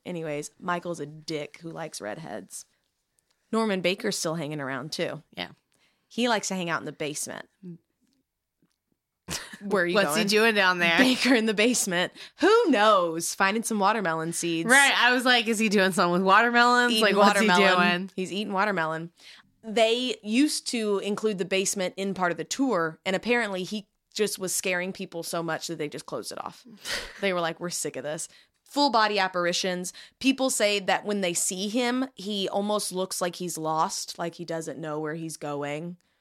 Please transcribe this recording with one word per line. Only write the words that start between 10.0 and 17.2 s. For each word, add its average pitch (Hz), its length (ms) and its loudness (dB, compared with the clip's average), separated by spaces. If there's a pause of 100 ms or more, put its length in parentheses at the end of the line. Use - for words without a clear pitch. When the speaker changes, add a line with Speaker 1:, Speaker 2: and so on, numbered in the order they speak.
Speaker 2:
he 220 60 2
Speaker 1:
going? 208 80 0
Speaker 2:
doing 214 260 4
down 185 240 4
there? 170 200 4
Speaker 1:
Baker 254 360 4
in 220 120 2
the 220 80 0
basement. 190 580 0 (280)
Who 415 300 6
knows? 190 640 4
Finding 208 300 2
some 220 140 -2
watermelon 180 540 0
seeds. 165 380 -2
Speaker 2:
Right. 269 260 6
I 240 180 4
was 247 100 0
like, 240 240 4
"Is 220 100 0
he 220 100 2
doing 190 240 4
something 175 200 2
with 180 100 2
watermelons? 240 680 6
Speaker 1:
Eating 220 100 2
Speaker 2:
Like, 202 140 4
what's 202 240 6